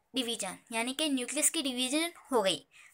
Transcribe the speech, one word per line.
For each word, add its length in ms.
डिवीजन, 440
यानी 200
कि 180
न्यूक्लियस 400
की 120
डिवीजन 500
हो 100
गई। 240